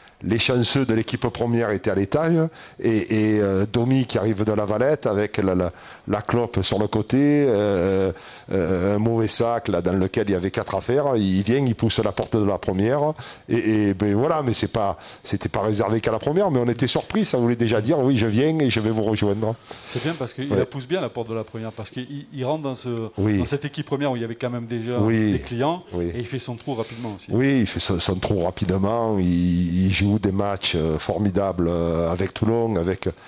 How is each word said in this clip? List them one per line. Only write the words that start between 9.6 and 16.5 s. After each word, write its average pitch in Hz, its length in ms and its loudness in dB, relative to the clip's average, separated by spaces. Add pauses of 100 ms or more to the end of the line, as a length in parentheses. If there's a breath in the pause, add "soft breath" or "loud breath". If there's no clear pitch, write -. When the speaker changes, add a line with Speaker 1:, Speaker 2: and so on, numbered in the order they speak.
Speaker 1:
là, 90 140 0
dans 90 100 0
lequel 98 380 0
il - 20 4
y - 20 4
avait 92 180 -2
quatre 101 240 -4
affaires, 131 400 0
il 98 260 2
vient, 127 240 2
il 113 80 0
pousse - 240 0
la 104 140 0
porte - 260 -2
de 104 60 2
la 98 120 2
première 120 560 0 (380 loud breath)
et, 107 380 2
et 98 60 2
ben 101 200 0
voilà, 151 280 0
mais 120 120 0
c'est - 140 -2
pas, 98 280 -2 (260 loud breath)
c'était - 280 -4
pas 110 100 -2
réservé 107 400 2
qu'à 113 120 0
la 110 80 -2
première, 180 300 2